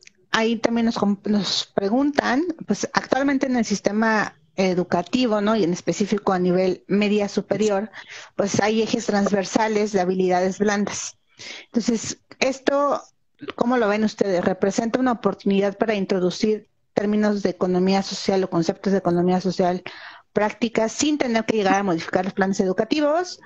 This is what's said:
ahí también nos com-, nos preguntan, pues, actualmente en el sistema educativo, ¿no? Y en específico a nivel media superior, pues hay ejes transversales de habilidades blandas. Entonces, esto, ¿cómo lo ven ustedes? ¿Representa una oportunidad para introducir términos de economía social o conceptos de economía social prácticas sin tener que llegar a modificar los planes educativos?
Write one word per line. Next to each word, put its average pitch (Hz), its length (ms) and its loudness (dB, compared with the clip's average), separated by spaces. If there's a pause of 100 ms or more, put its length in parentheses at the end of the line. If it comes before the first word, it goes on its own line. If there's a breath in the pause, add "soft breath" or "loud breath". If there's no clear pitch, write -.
(300)
ahí 226 260 0
también 233 300 0
nos 226 120 -2
com-, 202 260 0
nos - 500 -2
preguntan, 254 720 0 (220)
pues, - 260 -4
actualmente 277 540 0
en 254 100 -2
el 226 80 0
sistema 214 720 0 (220)
educativo, 190 840 0
¿no? 214 160 2
Y 202 80 2
en 165 80 2
específico 196 600 -2
a 185 60 2
nivel 180 480 2
media 202 420 2
superior, 202 600 0 (460 loud breath)
pues - 240 2
hay 220 220 4
ejes 220 240 -2
transversales 208 840 0
de 196 80 2
habilidades 185 580 2
blandas. 202 580 -2 (500 loud breath)
Entonces, - 520 -4 (200)
esto, 277 640 0 (560)
¿cómo 247 200 0
lo 226 120 2
ven 214 160 0
ustedes? 196 400 0
¿Representa 196 560 -2
una 254 120 2
oportunidad 196 680 -2
para 220 160 0
introducir 196 760 0 (260)
términos 208 480 0
de 190 80 0
economía 185 520 0
social 190 420 -2
o 180 60 -6
conceptos 185 420 0
de 196 60 2
economía 180 420 2
social 180 420 0 (500 loud breath)
prácticas 220 600 0
sin 302 260 0
tener 226 260 0
que 226 120 0
llegar 190 180 4
a 196 80 2
modificar 185 420 0
los 196 100 -6
planes 190 260 0
educativos? 294 840 0